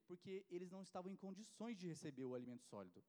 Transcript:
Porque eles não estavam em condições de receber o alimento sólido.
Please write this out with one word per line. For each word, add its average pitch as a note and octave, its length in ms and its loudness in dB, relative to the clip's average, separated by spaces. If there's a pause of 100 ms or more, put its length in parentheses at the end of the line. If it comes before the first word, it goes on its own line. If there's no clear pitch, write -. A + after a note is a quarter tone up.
Porque F#3+ 420 -2
eles F3+ 220 0
não F#3+ 120 -2
estavam F#3 280 0
em F#3+ 60 0
condições G#3 600 0
de F3+ 120 2
receber D3+ 360 2
o B2+ 100 6
alimento B2 300 0
sólido. F#2+ 440 -2